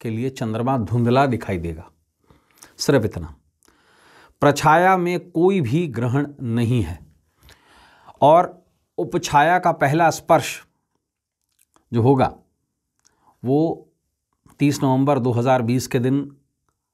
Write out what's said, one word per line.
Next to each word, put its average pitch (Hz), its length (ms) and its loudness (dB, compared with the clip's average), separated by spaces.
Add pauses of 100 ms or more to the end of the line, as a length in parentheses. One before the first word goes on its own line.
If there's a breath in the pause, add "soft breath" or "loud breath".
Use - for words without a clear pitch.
के 123 100 -8
लिए 117 200 -4
चंद्रमा 120 480 -4
धुंधला 117 480 2
दिखाई 107 320 -4
देगा। 82 300 -10 (920 soft breath)
सिर्फ 135 260 0
इतना। 85 300 -8 (1080 soft breath)
प्रछाया 160 540 4
में 175 340 -4
कोई 185 300 2
भी 151 280 -2
ग्रहण 127 380 -2 (160)
नहीं 117 400 0
है 82 160 -6 (1200 soft breath)
और 165 300 4 (460)
उपछाया 160 600 0
का 175 160 0
पहला 156 360 0
स्पर्श - 500 -2 (1300)
जो 117 100 2
होगा, 131 320 2 (1080)
वो 147 460 -2 (720)
तीस 143 220 0
नवंबर 135 360 2
दो 123 140 -2
हज़ार 120 300 0
बीस 120 240 -2
के - 120 -4
दिन 139 320 -2 (640)